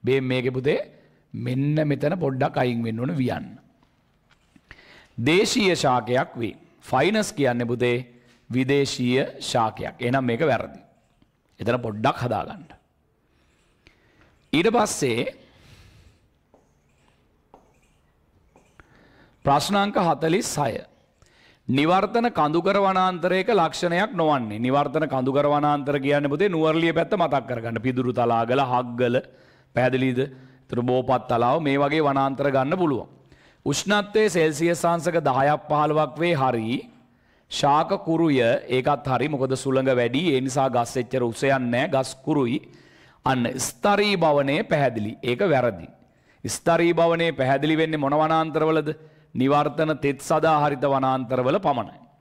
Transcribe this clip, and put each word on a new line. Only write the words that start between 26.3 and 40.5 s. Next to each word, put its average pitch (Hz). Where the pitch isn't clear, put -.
නුවරලිය 165
පැත්ත 160
මතක් 143
කරගන්න. 117
පිදුරු 123
තලාගල, 117
හග්ගල, 123
පැහැදිලිද? 127
ඒතර -
බෝපත් 127
තලාව 120
මේ 139
වගේ 143
වනාන්තර 139
ගන්න 135
පුළුවන්. 156
උෂ්ණත්වයේ 208
සෙල්සියස් 160
අංශක 170
දහයක් 143
පහළොවක් 151
වේ 170
හරි. 123
ශාක 156
කුරුය 160
ඒකත් 131
හරි. 131
මොකද 135
සුළඟ 131
වැඩි. 127
ඒ 131
නිසා 135